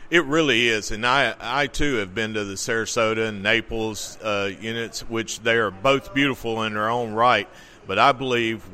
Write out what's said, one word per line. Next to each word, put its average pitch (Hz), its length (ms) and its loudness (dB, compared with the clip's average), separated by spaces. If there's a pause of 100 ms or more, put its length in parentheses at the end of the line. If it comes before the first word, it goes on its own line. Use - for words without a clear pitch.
It 151 160 2
really 135 420 4
is, 110 240 0
and 110 140 -4
I, 123 340 2
I 131 280 -2
too 143 280 0
have 98 180 -2
been 110 200 -4
to 107 100 -2
the 98 120 -6
Sarasota 110 720 0
and 101 140 -6
Naples, 110 760 -2
uh, 101 380 -2
units, 113 420 -8
which 113 400 -6
they 113 140 2
are 113 160 2
both 131 420 0
beautiful 117 500 -2
in 107 100 -4
their 107 160 0
own 117 240 -2
right, 110 340 4 (400)
but 95 120 -2
I 127 120 8
believe 117 640 0